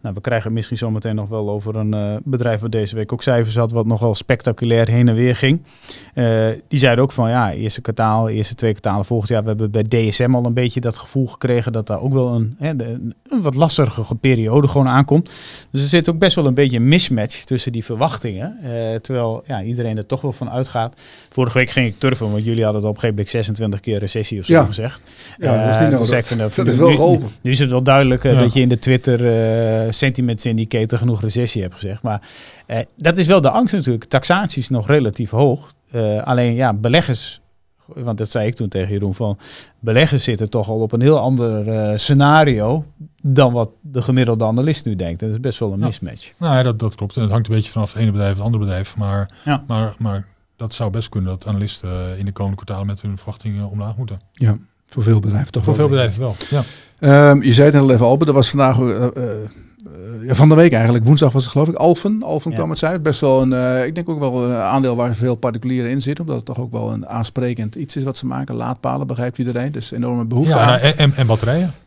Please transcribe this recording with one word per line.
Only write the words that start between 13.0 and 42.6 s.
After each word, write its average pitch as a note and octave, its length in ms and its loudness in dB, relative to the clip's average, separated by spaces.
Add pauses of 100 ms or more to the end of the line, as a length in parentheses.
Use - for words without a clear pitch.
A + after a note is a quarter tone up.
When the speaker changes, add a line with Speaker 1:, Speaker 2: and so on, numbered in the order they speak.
Speaker 1:
een A#3+ 140 -2
wat D3 120 -2
lastige C3+ 600 0
periode B2+ 540 2
gewoon C#3 200 2
aankomt. C#3 420 2 (400)
Dus C3+ 120 -4
er C#3+ 60 -2
zit E3 200 2
ook E3 100 -2
best F3+ 180 2
wel D#3+ 100 2
een C3 80 2
beetje C3 220 2
een A#2 120 4
mismatch B2+ 560 0
tussen B2+ 280 -4
die A#2 120 -6
verwachtingen. A#2+ 760 -6
Eh, A#2 320 -6
terwijl, A2+ 520 -4
ja, A2+ 160 -8
iedereen A#2 340 -4
er G#2 100 -8
toch C3 140 -6
wel C#3 120 -6
van A#2 180 -10
uitgaat. A#2+ 500 -6 (300)
Vorige B2+ 280 0
week B2+ 120 2
ging B2+ 160 0
ik G#2 120 -6
turven, A#2 320 -2
want G#2 140 -2
jullie A2+ 200 0
hadden G#2+ 180 0
het G#2+ 80 -2
op G#2 60 -4
een - 40 -12
gegeven A2 240 -2
moment - 120 -10
zesentwintig G#2 440 -4
keer G#2+ 180 -4
recessie G#2 400 -6
of F2+ 60 -8
zo - 80 2
Speaker 2:
Ja. D#3+ 120 6
Speaker 1:
gezegd. F#2+ 160 -4 (580)
Speaker 2:
Ja, C3+ 180 0
dat - 20 2
is - 20 2
Speaker 1:
Eh, A2 60 2
Speaker 2:
niet A2 140 2
Speaker 1:
toen - 100 4
Speaker 2:
nodig. B2 160 2
Speaker 1:
zei A#2+ 140 2
ik A#2 60 -4
van, A#2+ 100 -4
nou, G#2+ 180 -2
Speaker 2:
Dat B2 120 0
is A#2+ 60 2
Speaker 1:
nu, A#2+ 60 2
Speaker 2:
wel E3 100 6
Speaker 1:
nu, D#3 60 6
Speaker 2:
geholpen. C3+ 340 2 (140)
Speaker 1:
nu B2 80 -2
is C3 80 2
het C3+ 120 2
wel B2 120 2
duidelijk, C3+ 420 4
eh, C3 80 4
Speaker 3:
Ja. C#3 60 6
Speaker 1:
dat A#2 140 4
je C3+ 80 2
in B2+ 80 4
de A#2+ 100 2
Twitter, B2 480 2 (580)
eh, A2+ 60 -2
sentiments A#2+ 560 -2
indicator A2+ 520 -2
genoeg A#2 220 0
recessie A2 420 -2
hebt F2+ 120 -8
gezegd. G2+ 280 -10
Maar, G#2+ 180 -4 (460)
eh, A2+ 120 -6 (180)
dat E3+ 220 0
is F3 80 2
wel F#3 140 6
de C#3 100 4
angst A3+ 240 0
natuurlijk. B2+ 300 -2
Taxatie E3+ 580 -2
is - 60 -8
nog A2+ 180 -2
relatief A#2+ 440 0
hoog. C3+ 420 0 (180)
Eh, G#2+ 320 -2
alleen B2 320 0
ja, B2 200 0
beleggers, A#2+ 640 -2 (460)
want A#2 320 -8
dat A2 120 -6
zei G#2+ 160 -2
ik A2+ 80 -2
toen A2 140 -4
tegen F#2+ 240 -4
Jeroen, G2 220 -2
van G#2 240 -4 (420)
beleggers B2+ 440 2
zitten G#2+ 260 -4
toch G#2+ 180 -4
al A2 120 -4
op A2 120 -2
een A#2 100 0
heel D3 160 4
ander, A#2 500 0
eh, G#2+ 300 -2
scenario C#3+ 840 4 (380)